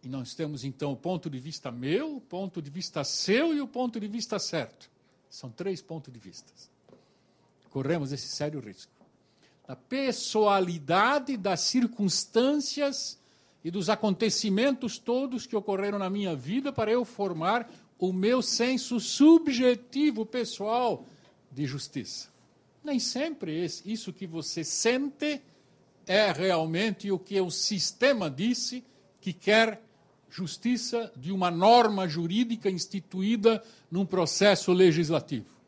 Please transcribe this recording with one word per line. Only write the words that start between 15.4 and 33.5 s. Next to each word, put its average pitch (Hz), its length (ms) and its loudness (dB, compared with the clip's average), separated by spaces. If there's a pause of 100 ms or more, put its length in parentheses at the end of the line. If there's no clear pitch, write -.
que - 100 -8
ocorreram 202 440 -2
na 190 100 -2
minha 196 240 -2
vida 202 380 -4
para 220 200 -2
eu 247 120 2
formar 202 680 -2 (280)
o 185 160 0
meu 214 280 2
senso 247 600 -2
subjetivo 269 1200 4
pessoal 226 800 -2 (460)
de 135 140 -6
justiça. - 640 -8 (520)
Nem 277 180 -2
sempre 254 540 -4
esse, 175 380 -6
isso 220 220 -8
que - 120 -12
você 165 380 -8
sente 269 760 -2 (680)
é 202 240 4
realmente 175 800 0
o 185 80 0
que 196 220 -2
o 180 100 -2
sistema 208 800 0
disse 240 500 -4 (380)
que 185 140 -6
quer 214 500 4 (480)
justiça 226 840 -4
de 139 160 -8
uma 180 200 0
norma 202 560 6
jurídica 196 600 0
instituída 202 920 0 (280)